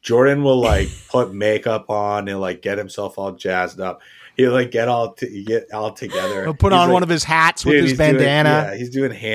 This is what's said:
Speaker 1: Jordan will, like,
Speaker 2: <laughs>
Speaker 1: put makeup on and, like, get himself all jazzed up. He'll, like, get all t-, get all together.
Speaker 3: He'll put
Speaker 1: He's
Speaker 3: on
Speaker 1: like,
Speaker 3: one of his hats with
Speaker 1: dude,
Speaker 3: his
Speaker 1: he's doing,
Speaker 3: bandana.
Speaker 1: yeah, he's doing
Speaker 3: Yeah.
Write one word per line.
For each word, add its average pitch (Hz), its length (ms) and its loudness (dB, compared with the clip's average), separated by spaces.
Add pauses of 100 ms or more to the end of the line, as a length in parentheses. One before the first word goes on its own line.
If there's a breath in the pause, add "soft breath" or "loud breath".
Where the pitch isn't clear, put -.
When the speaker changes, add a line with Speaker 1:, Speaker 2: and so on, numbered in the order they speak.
Speaker 1:
Jordan 139 400 2
will, 131 180 4
like, 104 280 2 (120)
Speaker 2:
<laughs> - 100 -20
Speaker 1:
put 117 220 0
makeup 107 560 -2
on 104 400 -2
and, 98 120 -6
like, 90 220 -6
get 98 160 -4
himself 98 400 -10
all 98 140 -6
jazzed 90 480 -4
up. 92 200 -8 (360 loud breath)
He'll, 127 160 4
like, 127 180 0
get 117 180 -2
all 120 240 -2
t-, 104 320 -10
get 110 300 -4
all 107 180 -6
together. 98 520 -8
Speaker 3:
He'll 156 100 -4
put 196 180 2
Speaker 1:
He's 185 80 6
Speaker 3:
on 175 80 4
Speaker 1:
like, 185 60 4
Speaker 3:
one 180 80 2
of 165 80 -2
his 165 140 0
hats 160 420 2
with 147 80 4
Speaker 1:
dude, 143 80 6
Speaker 3:
his 135 80 2
Speaker 1:
he's 127 80 -2
doing, 151 180 4
Speaker 3:
bandana. 147 540 4
Speaker 1:
yeah, 98 80 -8
he's 123 120 -8
doing 131 220 -2
Speaker 3:
Yeah. 101 60 -14 (160)